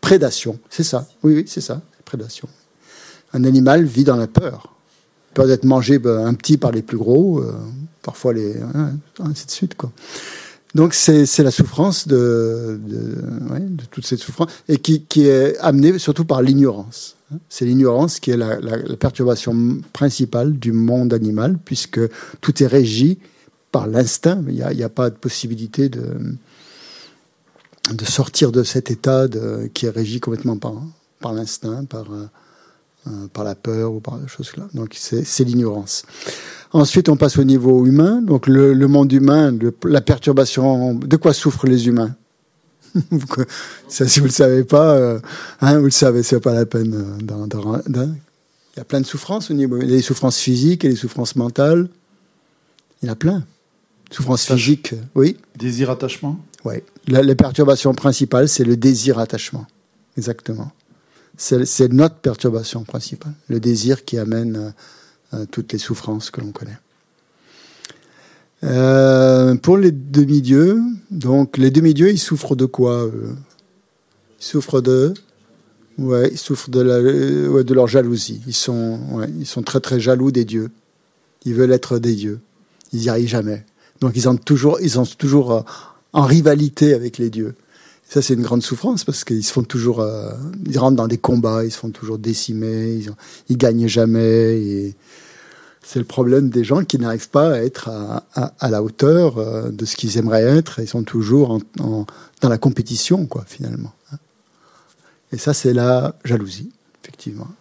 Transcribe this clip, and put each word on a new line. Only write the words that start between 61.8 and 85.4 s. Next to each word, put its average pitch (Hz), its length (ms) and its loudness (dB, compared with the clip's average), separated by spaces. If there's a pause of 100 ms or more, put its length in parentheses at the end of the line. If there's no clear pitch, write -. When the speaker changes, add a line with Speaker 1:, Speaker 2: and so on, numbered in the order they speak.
Speaker 1:
notre 156 240 4
perturbation 113 680 -4
principale, - 480 -12 (160)
le 117 120 -4
désir 120 440 -2
qui 120 140 -6
amène, 113 380 -4
euh, 107 140 -10 (640)
euh, 110 160 -10
toutes 110 220 -10
les 110 60 -6
souffrances 107 520 -8
que - 100 -12
l'on 101 120 -12
connaît. 107 260 -16 (1900)
Euh, 131 920 4
pour 175 220 4
les 185 160 4
demi-dieux, 143 880 4 (320)
donc 135 460 0
les 131 120 6
demi-dieux, 160 400 4
ils 202 80 0
souffrent - 380 -4
de 127 80 2
quoi, 120 400 -2
eux ? 113 320 -8 (1040)
Ils - 40 -18
souffrent 139 360 -2
de, 131 340 2 (840)
ouais, 127 340 0
ils 135 60 -12
souffrent - 320 -8
de 127 100 0
la, 123 140 2
euh, 139 540 0
ouais, 139 140 2
de 123 100 0
leur 127 140 6
jalousie. 113 640 0
Ils 117 60 -10
sont, 113 440 -4 (140)
ouais, 117 160 -6 (100)
ils 147 80 -8
sont - 160 -8
très, - 160 -2
très 123 220 -2
jaloux 127 320 2
des 123 120 0
dieux. 110 280 -6 (720)
Ils 120 100 -4
veulent 127 160 4
être 123 300 0
des 117 160 0
dieux. 104 240 -8 (520)
Ils 113 100 -6
n'y 117 60 -2
arrivent 117 200 0
jamais. 107 360 -4 (360)
Donc 127 160 0
ils 123 120 2
ont 123 60 4
toujours, 147 460 2
ils 175 100 0
sont 120 140 0
toujours, 135 480 0